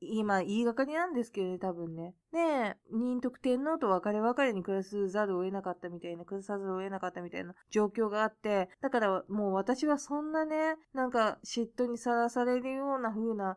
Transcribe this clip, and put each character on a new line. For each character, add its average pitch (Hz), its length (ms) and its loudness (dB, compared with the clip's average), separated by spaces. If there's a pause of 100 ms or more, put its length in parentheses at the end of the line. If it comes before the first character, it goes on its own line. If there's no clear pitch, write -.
今 208 420 2
言 202 160 0
い 240 60 2
が 233 100 2
か 269 100 2
り 294 100 -2
な 339 120 0
ん 339 80 -4
で 247 80 2
す 226 80 -10
け 202 120 -2
ど 185 40 -2
ね、 180 140 -4
多 190 120 0
分 170 220 -8
ね。 170 220 -10 (160)
で、 302 440 2 (140)
仁 247 300 0
徳 254 180 -2
天 254 260 2
皇 320 140 0
と 233 100 2
別 190 220 2
れ 208 80 2
別 247 240 2
れ 254 100 4
に 185 120 -2
暮 196 140 0
ら 190 40 0
す 196 280 -2
ざ 208 140 2
る 190 140 0
を 180 60 0
得 190 80 -2
な 190 100 -4
か 185 80 -4
っ 175 80 -8
た 175 120 -10
み 170 100 -10
た 175 80 -10
い 170 80 -8
な、 170 80 -12
暮 196 140 -6
ら 196 40 -10
さ 202 160 -4
ざ 196 80 -6
る 190 80 -2
を 185 80 -2
得 196 80 -6
な 190 80 -6
か 185 80 -6
っ 180 60 -6
た 180 100 -10
み 175 80 -10
た 175 80 -8
い 185 60 -6
な 175 100 -14 (160)
状 214 160 4
況 214 220 0
が 214 160 0
あ - 20 4
っ 214 80 -4
て、 196 340 0 (120)
だ 269 100 -2
か 247 80 2
ら 196 300 4
も 202 220 0
う - 20 2
私 247 340 2
は 294 100 4
そ 294 240 -4
ん 302 120 -4
な 311 120 2
ね、 311 300 0 (180)
な 262 140 0
ん 247 60 -4
か 220 320 2
嫉 233 280 -2
妬 247 140 0
に 240 120 -2
さ 240 180 0
ら 233 140 2
さ 247 140 2
れ 247 160 2
る 262 140 -4
よ 277 220 0
う - 20 0
な 233 120 -2
風 220 240 0
な 190 220 -2